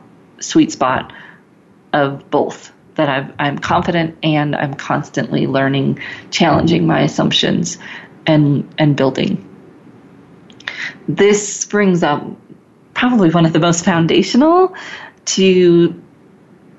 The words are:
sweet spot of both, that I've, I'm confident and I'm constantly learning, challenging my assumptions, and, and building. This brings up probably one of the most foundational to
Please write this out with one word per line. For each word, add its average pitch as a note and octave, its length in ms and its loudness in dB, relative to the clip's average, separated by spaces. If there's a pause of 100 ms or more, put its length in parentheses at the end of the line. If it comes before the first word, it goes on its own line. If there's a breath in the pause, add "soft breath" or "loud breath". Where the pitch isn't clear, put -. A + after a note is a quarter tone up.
(400)
sweet D#3+ 320 2
spot - 400 -4 (800 loud breath)
of C#3 380 -2
both, - 420 -4 (220)
that D#3 140 0
I've, C#3 300 -4
I'm D3 200 -2
confident E3+ 640 -2
and D3 320 0
I'm C#3 200 -6
constantly C#3+ 720 -4
learning, C3+ 540 0 (300 loud breath)
challenging E3+ 560 2
my D3+ 140 2
assumptions, - 800 -2 (480 loud breath)
and, D3+ 500 2
and D3 180 2
building. - 480 -2 (1700 loud breath)
This G3+ 560 0
brings F#3+ 380 0
up D3 200 0 (720)
probably A3+ 380 2
one E3 160 4
of D#3 80 0
the D3+ 40 2
most E3+ 280 0
foundational B3 880 2 (500 loud breath)
to F3 800 4 (760)